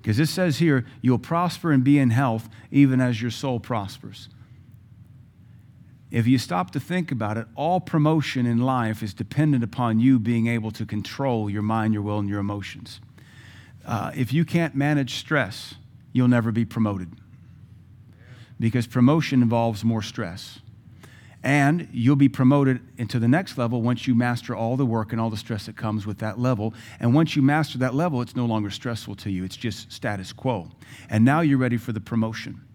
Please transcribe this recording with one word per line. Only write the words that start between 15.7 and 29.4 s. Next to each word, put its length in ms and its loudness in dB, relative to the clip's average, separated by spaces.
you'll 160 2
never 240 4
be 140 0
promoted. 440 -4
Because 260 0
promotion 560 2
involves 420 0
more 200 0
stress. 560 -10
And 460 2
you'll 240 4
be 140 6
promoted 500 4
into 220 -4
the 80 2
next 300 2
level 240 -2
once 260 -2
you 80 2
master 400 0
all 220 -2
the 80 2
work 260 -2
and 80 -2
all 100 0
the 60 -6
stress 300 -8
that 100 -14
comes 300 -4
with 140 -8
that 200 -6
level. 340 0
And 120 4
once 220 2
you 60 2
master 380 2
that 140 0
level, 280 0
it's 120 -8
no 120 -2
longer 240 -2
stressful 460 -8
to 140 -10
you. 140 -4